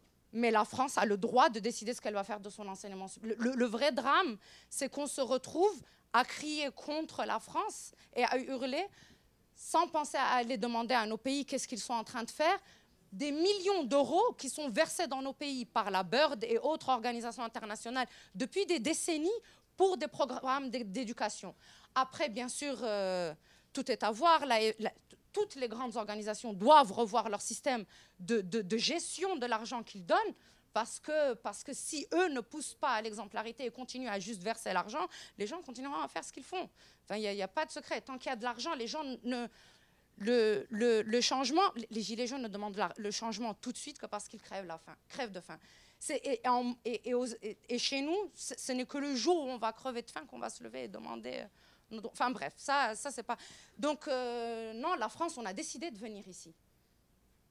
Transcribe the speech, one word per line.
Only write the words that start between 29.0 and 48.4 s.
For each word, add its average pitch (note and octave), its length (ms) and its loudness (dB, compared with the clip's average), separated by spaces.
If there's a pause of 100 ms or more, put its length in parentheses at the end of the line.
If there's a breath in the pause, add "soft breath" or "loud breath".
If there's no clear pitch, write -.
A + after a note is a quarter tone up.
de A#3+ 80 -2
l'argent A#3 380 -2
qu'ils F#3 240 -14
donnent, F4+ 280 4 (380 soft breath)
parce - 260 -2
que, D4+ 360 2
parce - 280 -8
que C#4 120 -8
si - 400 -6
eux F4+ 160 6
ne C4 100 -2
poussent - 400 -10
pas C#4+ 180 2
à A3 40 -2
l'exemplarité A3 640 -6
et A3+ 40 -4
continuent B3+ 380 -8
à G3+ 100 -2
juste F#3+ 240 -8
verser G#3+ 300 -2
l'argent, G#3+ 340 0 (300 loud breath)
les G3 100 -4
gens D#4 140 -6
continueront C#4+ 420 -8
à C#4 60 -4
faire D#3+ 160 -6
ce - 80 -14
qu'ils - 220 -16
font. - 140 -4 (360 loud breath)
Enfin, G3 120 -6
il G#3+ 60 -4
y G#3 60 0
a, G3+ 40 0
il G3+ 60 -6
y G3 40 -2
a F#3+ 60 -2
pas D#4 180 -2
de D#4+ 40 -8
secret. D4 300 -6
Tant C4 180 -10
qu'il C#4+ 120 -6
y - 20 0
a B3+ 40 -4
de G#3+ 80 -6
l'argent, B3 300 -4
les A#3 140 -4
gens D4 160 -6 (200)
ne, A#3+ 220 -2 (720 soft breath)
le, G#3+ 520 4
le, A3 320 4
le A3 180 2
changement, C#4 480 4 (220)
les A3 100 -4
gilets A3 260 -4
jaunes C4 160 -6
ne A3+ 60 -6
demandent G3+ 280 -8
la, F#3+ 200 0
le G#3 140 -6
changement G#3+ 440 -4
tout - 180 -8
de - 60 -12
suite D4 200 -12
que - 80 -12
parce - 220 -8
qu'ils G#3+ 120 -18
crèvent F#3+ 260 -10
la E3 120 -10
faim, E3 180 -16 (120)
crèvent A#3 240 -6
de F3+ 80 -10
faim. E3 180 -14 (420 loud breath)
C'est, D4 240 -4
et, C4 240 0
en, B3 260 4 (100)
et, A3+ 240 -4
et, B3+ 60 0
aux, B3 120 2
et, G#3+ 300 -8 (120)
et A#3+ 100 0
chez C4+ 240 0
nous, E4+ 320 0
ce, - 220 -10